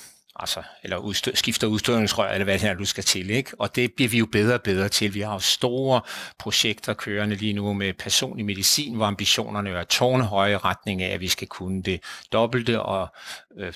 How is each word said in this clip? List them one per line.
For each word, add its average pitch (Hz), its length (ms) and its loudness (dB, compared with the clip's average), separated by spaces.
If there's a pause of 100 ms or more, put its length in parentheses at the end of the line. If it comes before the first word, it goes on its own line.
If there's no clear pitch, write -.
(400)
Altså, - 220 -6 (200)
eller 92 140 -6
udstø-, - 380 -2
skifter - 320 0
udstødningsrør, 107 600 2
eller 98 160 0
hvad 98 140 4
det 104 100 2
er, 98 60 2
du 98 100 -4
skal 98 200 -2
til, 95 260 0
ikke? 123 280 0
Og - 180 -2
det 123 160 2
bliver 131 160 2
vi 120 100 2
jo 110 80 4
bedre 107 280 4
og 120 80 -2
bedre 98 260 2
til. 101 260 0
Vi 101 60 -6
har 107 120 -4
jo 98 60 -6
store 127 640 2 (380)
projekter 107 560 0
kørende 104 420 -2
lige 107 160 -2
nu 101 200 -2
med 98 200 -2
personlig 123 520 -2
medicin, 104 520 0
hvor 110 100 2
ambitionerne 104 640 0
er 87 140 -4
tårnhøje 104 680 4
i 101 40 2
retning 92 460 -2
af, 92 120 -2
at 90 60 -4
vi 92 80 -4
skal - 200 -2
kunne 92 340 -4
det 92 180 0 (320)
dobbelte 117 500 2
og, 95 260 -2 (500)
øh, 92 180 -8